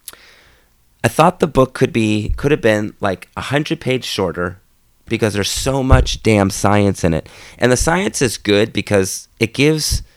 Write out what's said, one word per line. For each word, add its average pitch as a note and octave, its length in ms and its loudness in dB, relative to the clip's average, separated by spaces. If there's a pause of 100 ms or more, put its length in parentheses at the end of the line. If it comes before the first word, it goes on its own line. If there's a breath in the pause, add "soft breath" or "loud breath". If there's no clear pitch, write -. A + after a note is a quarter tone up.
(1040 soft breath)
I A#2 40 2
thought D#3+ 320 2
the F3+ 80 0
book C3 260 0
could - 180 0
be, G#2+ 460 0
could C#3+ 140 0
have D#3 100 0
been, G#2+ 380 0
like, G2 360 -4
a - 60 -10
hundred D3+ 400 -4
page B2+ 240 -4
shorter F2+ 540 -4 (480)
because A2+ 260 -2
there's G2+ 160 -2
so C3+ 320 -2
much B2+ 400 2
damn G2+ 300 4
science G2+ 520 0
in E2 120 2
it. - 120 -6 (300 loud breath)
And B2 140 2
the B2+ 40 4
science F3 460 -2
is A#2+ 160 -2
good G2+ 340 0
because - 580 -2 (100)
it A2+ 160 -2
gives D3+ 480 0 (140 soft breath)